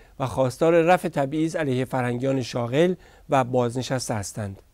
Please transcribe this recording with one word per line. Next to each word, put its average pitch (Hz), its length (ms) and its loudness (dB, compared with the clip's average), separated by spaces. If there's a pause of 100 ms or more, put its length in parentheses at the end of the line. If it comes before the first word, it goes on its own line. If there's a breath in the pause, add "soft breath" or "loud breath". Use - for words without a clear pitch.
(200 soft breath)
و 139 60 -2
خواستار 131 560 2
رفع 175 280 4
تبعیض 156 460 -2
علیه 131 300 -2
فرهنگیان 127 560 -2
شاغل 131 540 0 (340 soft breath)
و 135 140 2
بازنشسته 123 720 -2
هستند. 101 480 -8 (120)